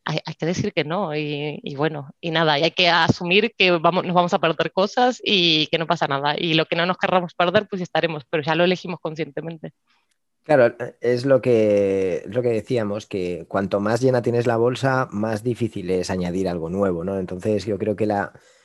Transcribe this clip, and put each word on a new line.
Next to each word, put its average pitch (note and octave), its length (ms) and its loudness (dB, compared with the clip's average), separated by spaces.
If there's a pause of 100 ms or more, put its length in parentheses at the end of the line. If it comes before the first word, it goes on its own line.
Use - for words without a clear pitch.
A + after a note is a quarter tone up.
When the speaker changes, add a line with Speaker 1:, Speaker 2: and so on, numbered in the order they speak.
Speaker 1:
hay, D#3 180 -2
hay D#3+ 120 -12
que - 100 -6
decir F#3 260 -2
que D#3 140 -2
no. E3 280 -4
Y, D3 480 -6
y - 140 -10
bueno, D3 360 -4 (100)
y E3+ 100 -6
nada, D#3+ 260 2
y D3 60 0
hay E3 80 2
que F3+ 160 2
asumir F3 720 2
que F#3 140 4
vamos, E3+ 340 2
nos F3+ 80 -4
vamos F3 200 2
a - 60 0
perder E3 320 -2
cosas A#3+ 500 0
y E3+ 460 2
que E3 100 -2
no D#3+ 100 -2
pasa E3 200 0
nada. C#3+ 300 -2
Y E3+ 160 -2
lo D#3+ 140 2
que E3 100 -2
no E3+ 80 0
nos F3+ 120 -2
querramos F#3 360 0
perder, F3+ 360 2
pues F#3+ 120 -6
estaremos, D#3+ 480 -2
pero D#3 140 -2
ya D#3 120 0
lo E3+ 80 2
elegimos F3+ 380 -2
conscientemente. D#3 720 -10 (720)
Speaker 2:
Claro, B2+ 320 4 (260)
es B2 220 2
lo C3+ 160 6
que, G2+ 840 4
lo A2 160 -4
que A#2+ 80 0
decíamos, G#2+ 560 -2
que F2 420 -6
cuanto G2 320 0
más A2 220 0
llena B2+ 220 2
tienes A#2+ 240 0
la A#2 100 2
bolsa, B2+ 540 0
más G#2+ 320 -4
difícil A2 480 -4
es F#2 180 0
añadir F#2 400 -2
algo E2+ 180 -4
nuevo, F2+ 360 -2
¿no? G2 160 -4
Entonces, F#2 460 -4
yo G#2 120 -4
creo G#2 180 -2
que G#2+ 120 -2
la, G2+ 260 -2 (320)